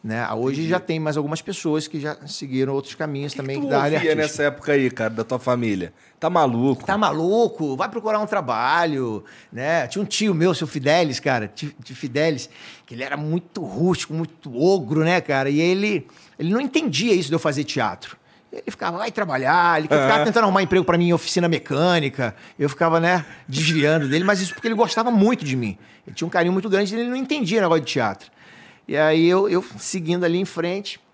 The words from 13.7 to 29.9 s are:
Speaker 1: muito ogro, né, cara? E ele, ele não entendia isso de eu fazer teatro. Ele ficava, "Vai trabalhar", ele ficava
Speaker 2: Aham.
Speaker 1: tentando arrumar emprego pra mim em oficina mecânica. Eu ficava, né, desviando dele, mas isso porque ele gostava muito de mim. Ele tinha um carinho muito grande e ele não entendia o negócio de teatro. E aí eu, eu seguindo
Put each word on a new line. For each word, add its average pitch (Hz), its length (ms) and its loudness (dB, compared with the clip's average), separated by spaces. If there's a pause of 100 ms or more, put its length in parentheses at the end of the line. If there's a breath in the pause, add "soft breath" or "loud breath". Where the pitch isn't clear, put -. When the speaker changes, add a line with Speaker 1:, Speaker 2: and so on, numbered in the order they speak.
Speaker 1:
muito 151 420 -8
ogro, 156 480 2
né, 175 180 4
cara? 135 280 0
E 143 100 2
ele, 185 460 0 (320 loud breath)
ele 170 160 0
não 233 80 2
entendia 240 540 0
isso 175 140 -2
de 151 40 0
eu 160 60 0
fazer 147 240 -2
teatro. 107 520 -4 (380 soft breath)
Ele - 140 -12
ficava, 175 320 -6
"Vai 220 120 -4
trabalhar", 165 680 2
ele 156 80 -2
ficava 139 300 4
Speaker 2:
Aham. 147 80 4
Speaker 1:
tentando 226 180 4
arrumar 196 180 4
emprego 185 240 2
pra 170 140 4
mim 175 80 4
em 170 60 4
oficina 175 340 0
mecânica. 147 880 0 (240 loud breath)
Eu 143 100 2
ficava, 165 300 2
né, 170 260 2 (220 loud breath)
desviando 151 600 2
dele, 151 160 2
mas 202 160 2
isso 185 140 -4
porque - 140 -6
ele 226 80 0
gostava 226 340 2
muito 220 340 4
de 135 120 -2
mim. 113 240 -4 (260 loud breath)
Ele - 100 -20
tinha 165 120 -6
um - 20 -8
carinho 175 240 2
muito 190 160 -2
grande 196 240 2
e 226 60 -4
ele 240 100 -4
não 247 60 -4
entendia 262 420 -2
o 220 60 4
negócio 165 200 2
de 123 80 -8
teatro. 110 440 -4 (520 loud breath)
E - 80 -4
aí 156 320 4
eu, 190 220 4
eu 185 160 0 (140)
seguindo 175 460 -4